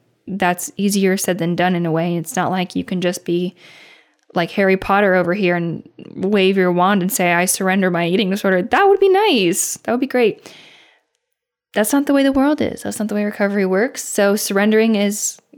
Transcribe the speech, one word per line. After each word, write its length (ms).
that's 500
easier 400
said 220
than 180
done 180
in 120
a 60
way. 240
It's 200
not 140
like 260
you 80
can 160
just 240
be 300
like 180
Harry 240
Potter 380
over 200
here 200
and 320
wave 420
your 160
wand 300
and 100
say, 200
"I 120
surrender 460
my 160
eating 240
disorder." 320
That 260
would 120
be 80
nice. 720
That 140
would 80
be 60
great. 440
That's 180
not 140
the 80
way 80
the 100
world 280
is. 220
That's 160
not 100
the 60
way 100
recovery 420
works. 380
So 320
surrendering 580
is, 440